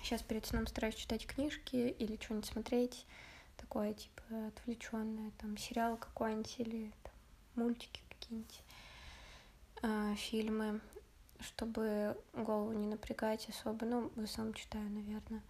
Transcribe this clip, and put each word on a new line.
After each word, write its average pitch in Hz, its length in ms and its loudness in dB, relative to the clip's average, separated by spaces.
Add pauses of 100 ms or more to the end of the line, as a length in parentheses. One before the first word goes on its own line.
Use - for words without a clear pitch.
щас - 200 2
перед 220 220 0
сном 226 220 2
стараюсь 226 280 0
читать - 320 -2
книжки 285 480 0
или 240 460 2
что-нибудь 214 240 0
смотреть, 247 600 2 (520)
такое, 214 360 0
типа, - 300 -12 (240)
отвлеченное, 220 920 -2
там, 208 200 -4
сериал 226 400 2
какой-нибудь 220 640 0
или, 226 320 -2 (120)
там, - 100 -12 (420)
мультики 240 540 2
какие-нибудь, - 540 -8 (1200)
а, 214 320 4
фильмы, 214 640 2 (640)
чтобы 220 760 2 (160)
голову 220 400 2
не 208 140 2
напрягать 220 640 2
особо. 220 360 -2
Ну, 233 300 4
в 220 80 0
основном 220 300 0
читаю, 208 360 -4
наверное. 214 600 -2